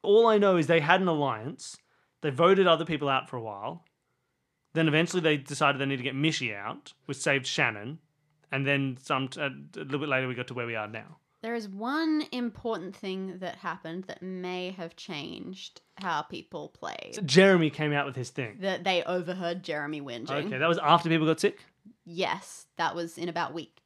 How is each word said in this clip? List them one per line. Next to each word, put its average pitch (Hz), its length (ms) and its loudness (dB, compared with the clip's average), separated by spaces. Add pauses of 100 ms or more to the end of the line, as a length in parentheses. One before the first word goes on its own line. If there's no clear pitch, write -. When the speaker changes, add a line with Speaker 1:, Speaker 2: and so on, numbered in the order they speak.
Speaker 1:
All 220 240 8
I 220 100 6
know 202 200 6
is 151 100 4
they 165 140 6
had 175 200 6
an 185 60 2
alliance. 139 680 -2 (440)
They 151 80 -2
voted 180 380 6
other 165 180 4
people 147 240 -2
out 135 200 0
for 127 80 -8
a 117 40 -8
while. 113 440 -10 (880)
Then 160 140 2
eventually 170 340 2
they 156 160 4
decided 139 440 0
they 139 40 -2
need 139 120 -2
to 120 60 -8
get 131 100 -4
Mishi 135 420 -2
out, 110 380 -12 (120)
which 135 120 -8
saved 139 300 0
Shannon. 120 520 -2 (520)
And 139 160 -2
then 139 340 0
some 135 280 -2
t-, 156 120 -10
a 143 80 -2 (260)
little 143 240 -6
bit 147 100 -4
later 131 180 0
we 127 80 -4
got 123 120 -8
to 127 60 -12
where 120 140 -6
we 117 80 -6
are 107 120 -6
now. 110 300 -14 (240)
Speaker 2:
There 226 140 -6
is 214 140 -8
one 302 540 -2 (100)
important 226 640 -6
thing 190 440 -8
that 180 160 -8
happened 175 500 -10
that - 160 -14
may 180 500 -8
have 180 260 -12
changed - 840 -12 (180)
how 170 260 -2
people - 460 -12
played. - 460 -12
Speaker 1:
So 214 60 -6
Jeremy 175 480 6
came 151 240 -2
out 143 120 0
with 135 120 -8
his 123 120 -8
thing. 113 300 -8
Speaker 2:
That 185 240 -4
they 180 200 0
overheard 180 600 -4
Jeremy 151 380 -6
whinging. 120 300 -10
Speaker 1:
Okay, 147 260 -4
that 156 100 2
was 170 120 2
after 165 280 6
people 160 180 4
got 156 140 2
sick? - 200 0 (460)
Speaker 2:
Yes, - 640 -6 (100)
that 165 160 0
was 170 240 -8
in 170 120 -6
about 160 240 -6
week - 320 -12